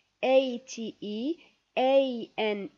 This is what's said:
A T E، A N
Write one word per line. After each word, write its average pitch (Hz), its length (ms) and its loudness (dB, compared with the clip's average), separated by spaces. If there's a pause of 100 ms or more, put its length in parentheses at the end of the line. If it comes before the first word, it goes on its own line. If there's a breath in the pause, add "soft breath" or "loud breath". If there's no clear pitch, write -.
(240 soft breath)
A 262 340 4 (120)
T 233 100 -12 (240)
E، 226 320 -6 (420 loud breath)
A 262 480 2 (140)
N 208 380 -2